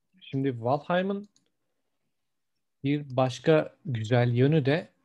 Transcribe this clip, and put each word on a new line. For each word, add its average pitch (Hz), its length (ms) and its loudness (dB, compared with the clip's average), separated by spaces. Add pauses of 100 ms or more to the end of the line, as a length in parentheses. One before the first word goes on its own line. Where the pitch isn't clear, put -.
(220)
şimdi 135 400 -6
Valheim'ın 180 680 -2 (1500)
bir 143 320 -4
başka 131 600 0 (100)
güzel 120 480 0
yönü 139 320 4
de 156 240 -2 (160)